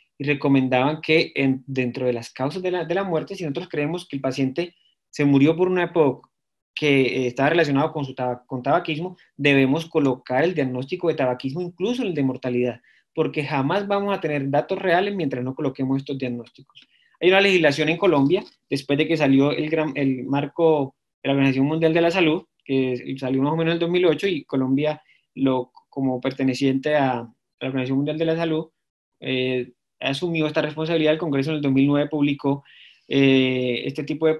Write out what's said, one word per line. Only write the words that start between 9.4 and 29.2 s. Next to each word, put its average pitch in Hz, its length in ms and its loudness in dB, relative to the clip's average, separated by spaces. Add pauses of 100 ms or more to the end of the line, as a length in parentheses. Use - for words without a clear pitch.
colocar 135 560 0
el 180 100 0
diagnóstico 139 540 -4
de 156 80 0
tabaquismo, 135 460 -2
incluso 202 420 -4
el 185 100 -4
de 143 100 -2
mortalidad, 123 580 -2 (320)
porque 151 300 -2
jamás 165 440 -2
vamos 202 280 -2
a 190 60 -8
tener 143 280 -4
datos 156 300 -2
reales 190 340 0
mientras 135 300 -4
no 131 100 -4
coloquemos 135 440 -2
estos 135 200 -6
diagnósticos. 120 680 -10 (320)
Hay 165 80 2
una 190 140 6
legislación 156 480 2
en 165 80 -2
Colombia, 170 460 2 (260)
después 139 280 -2
de 156 100 0
que 160 100 0
salió 139 340 4
el 151 180 -4
gran, 156 260 -2
el 135 300 -2
marco 143 680 0 (260)
de 139 60 -6
la 139 60 2
Organización 135 320 2
Mundial 160 280 2
de 165 80 2
la 170 100 4
Salud, 175 340 2 (180)
que 131 560 -2
salió 131 220 -2
más 147 120 0
o 165 40 -2
menos 165 140 0
en - 20 0
el 170 60 -2
dos 170 100 -2
mil 180 160 2
ocho 165 220 2
y 175 180 -4
Colombia 139 560 0 (340)
lo, 127 360 0 (180)
como 131 320 -2
perteneciente 135 760 0
a, 131 240 2
a 117 80 -10 (320)
la 127 80 -6
Organización 131 300 -2
Mundial 151 200 -2
de 165 80 -2
la 160 120 0
Salud, 160 320 -4 (500)
eh, 127 540 -4 (260)